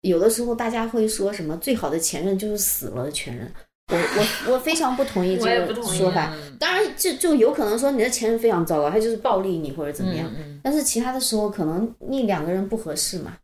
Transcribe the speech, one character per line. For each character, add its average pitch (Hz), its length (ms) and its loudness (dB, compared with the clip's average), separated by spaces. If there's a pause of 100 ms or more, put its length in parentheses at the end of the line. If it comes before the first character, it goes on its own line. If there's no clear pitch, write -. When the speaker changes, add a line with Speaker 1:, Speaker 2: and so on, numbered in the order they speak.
Speaker 1:
有 175 160 4
的 196 100 6
时 233 160 0
候 240 100 -2
大 233 140 -2
家 226 180 -2
会 220 220 2
说 202 240 0
什 190 100 -8
么 156 140 -4
最 254 180 0
好 185 140 -2
的 156 100 0
前 160 260 -2
任 196 140 2
就 214 100 -4
是 208 100 -2
死 - 300 -2
了 135 160 -6
的 160 60 -6
前 - 240 -8
任。 120 160 -10 (400)
我， 175 60 2
我， 208 560 0
我 262 60 4
非 311 180 0
常 285 180 0
不 269 80 0
同 185 240 0
意 185 120 2
这 226 60 0
个 - 20 4
说 - 20 4
法。 233 80 4
Speaker 2:
<laughs> - 0 -
我 - 40 4
也 175 60 0
不 233 60 -4
同 226 240 -4
意。 190 60 2
Speaker 3:
嗯。 156 560 0
Speaker 1:
当 330 140 0
然， 392 120 4 (120)
就， 370 180 0
就 320 200 2
有 254 160 8
可 285 140 0
能 208 140 2
说 277 120 2
你 269 80 0
的 240 120 4
前 226 200 0
任 226 80 2
非 226 120 4
常 175 140 2
糟 156 180 2
糕， 147 80 2
他 214 100 4
就 226 100 2
是 226 60 -2
暴 208 240 2
力 190 160 0
你 147 160 -4
或 156 120 -6
者 147 60 -4
怎 147 140 -4
么 180 100 -2
样。 160 220 -4
Speaker 3:
嗯， 151 100 -8
嗯。 147 160 -14
Speaker 1:
但 269 100 0
是 302 100 2
其 226 180 0
他 254 100 -2
的 262 80 -4
时 254 160 -2
候， 208 140 2
可 196 160 -2
能 185 340 0
你 269 260 -4
两 180 200 0
个 170 80 0
人 196 160 -2
不 220 80 -2
合 160 180 -6
适 - 260 -4
嘛。 175 240 -12